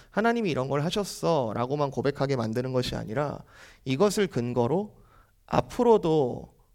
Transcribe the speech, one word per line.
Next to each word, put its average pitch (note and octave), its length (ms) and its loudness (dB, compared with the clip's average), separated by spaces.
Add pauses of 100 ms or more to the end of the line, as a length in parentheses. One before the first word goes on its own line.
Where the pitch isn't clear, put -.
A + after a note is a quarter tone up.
"하나님이 A3+ 400 0
이런 C3 200 -2
걸 C#3+ 160 0
하셨어"라고만 C#3+ 1040 -2
고백하게 C#3 460 0
만드는 A#2+ 340 -2
것이 B2 240 -2
아니라, B2 480 -4 (400)
이것을 F#3+ 440 2
근거로 B2 680 -2 (480)
"앞으로도 E3 1120 2 (200)